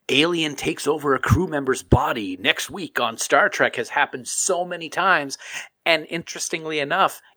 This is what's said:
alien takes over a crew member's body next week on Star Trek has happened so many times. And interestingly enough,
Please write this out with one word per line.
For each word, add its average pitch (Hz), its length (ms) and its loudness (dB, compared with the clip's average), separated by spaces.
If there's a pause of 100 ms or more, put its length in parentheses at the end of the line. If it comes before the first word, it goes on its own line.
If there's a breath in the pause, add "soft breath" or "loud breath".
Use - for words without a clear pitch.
alien 156 460 2
takes - 320 -6
over 143 280 0
a 131 40 -2
crew 175 300 2
member's 139 340 -2
body 123 580 0
next 139 300 0
week 160 300 -6
on 117 180 -2
Star 147 300 4
Trek - 280 0
has 120 140 -4
happened 135 380 -2
so 180 360 -2
many 175 240 -10
times. 165 480 0 (480 loud breath)
And 156 240 2
interestingly 160 720 -6
enough, 151 400 2 (160 soft breath)